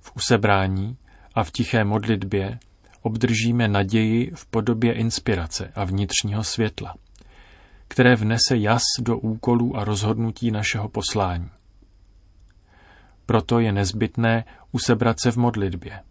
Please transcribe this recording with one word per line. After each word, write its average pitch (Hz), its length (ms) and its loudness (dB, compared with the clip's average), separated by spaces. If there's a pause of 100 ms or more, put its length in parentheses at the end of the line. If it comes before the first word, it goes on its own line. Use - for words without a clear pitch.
V - 160 -20
usebrání 101 800 2 (380)
a 110 100 2
v - 60 -8
tiché 113 340 0
modlitbě 104 720 -2 (440)
obdržíme 117 680 0
naději 110 640 2
v - 120 -18
podobě 113 460 0
inspirace 101 840 -2
a 104 100 -2
vnitřního 101 600 -2
světla, - 500 -4 (920)
které 123 280 6
vnese 113 400 2
jas 110 260 2 (180)
do 117 180 0
úkolů 117 580 0
a 104 80 -4
rozhodnutí 110 680 -2
našeho 104 380 -4
poslání. 90 640 -2 (1800)
Proto 113 320 2
je 113 140 2
nezbytné 107 720 0 (280)
usebrat 113 480 2
se 123 120 2
v 113 40 -2
modlitbě 104 640 -2 (100)